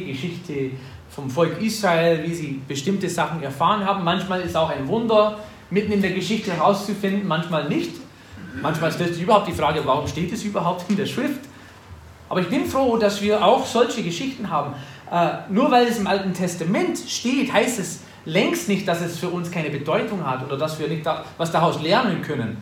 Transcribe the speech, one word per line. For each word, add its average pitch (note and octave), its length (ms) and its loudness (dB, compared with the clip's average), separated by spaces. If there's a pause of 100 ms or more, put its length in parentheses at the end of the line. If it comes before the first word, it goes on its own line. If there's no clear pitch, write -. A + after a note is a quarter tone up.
Geschichte C#3 640 -6 (400)
vom C#3 180 -8
Volk D#3+ 320 0
Israel, E3+ 640 2
wie E3+ 100 -2
sie C3+ 340 -6
bestimmte F3+ 400 -2
Sachen D#3+ 340 -2
erfahren E3+ 420 2
haben. F#3+ 200 0
Manchmal F3+ 380 0
ist E3+ 140 -4
auch D#3+ 140 2
ein C#3 180 -4
Wunder G#3+ 500 4 (320)
mitten G3 200 0
in G3+ 120 4
der F3 100 0
Geschichte F#3 400 -2
herauszufinden, G3 760 2
manchmal D#3+ 420 0
nicht. E4 240 0 (720)
Manchmal D#3+ 300 0
stellt F3 220 0
sich D#3+ 80 -4
überhaupt G3 260 4
die E3+ 40 -2
Frage, D#3 320 0
warum C#3+ 220 2
steht E3+ 260 -4
es G3 120 -6
überhaupt F3+ 460 -2
in G3 60 4
der C#3+ 100 0
Schrift? C#4+ 340 -2 (880)
Aber F#3 120 0
ich F3 80 0
bin B3+ 180 0
froh, B3+ 320 2
dass G3+ 220 2
wir G#3 240 2
auch C4 220 6
solche A#3 360 2
Geschichten G#3 480 -4
haben. C#3+ 240 -2 (360)
Äh, E3+ 400 0
nur B3+ 200 4
weil B3 160 6
es A3 120 2
im G3 80 0
Alten F#3+ 280 0
Testament F#3 640 0
steht, - 540 -2
heißt A#3+ 260 2
es - 240 -6 (240)
längst A3 420 0
nicht, G3 180 0
dass E3+ 140 0
es E3+ 180 -4
für F3 100 -4
uns E3+ 220 -4
keine D#3 200 -4
Bedeutung E3+ 540 -2
hat B2+ 200 -2
oder C#3 120 -4
dass D3+ 220 -2
wir D3 100 -2
nicht D#3+ 160 -4
da, D#3 200 -2 (120)
was E3 140 -2
daraus D#3 320 2
lernen F#3 400 2
können. A2+ 400 -4